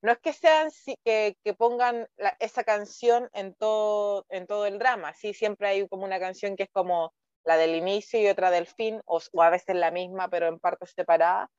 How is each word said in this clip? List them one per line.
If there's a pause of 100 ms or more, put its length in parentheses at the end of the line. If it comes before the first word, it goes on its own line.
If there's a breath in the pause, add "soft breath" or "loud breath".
no
es
que
sean
si-,
que,
que
pongan
la,
esa
canción
en
todo,
en
todo
el
drama,
sí,
siempre
hay
como
una
canción
que
es
como (320)
la
del
inicio
y
otra
del
fin,
o, (120)
o
a
veces
la
misma,
pero
en
partes
separadas (100)